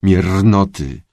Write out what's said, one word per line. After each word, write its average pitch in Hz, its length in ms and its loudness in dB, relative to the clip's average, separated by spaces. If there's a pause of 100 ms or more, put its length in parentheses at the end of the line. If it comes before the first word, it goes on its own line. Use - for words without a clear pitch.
Miernoty 95 1080 0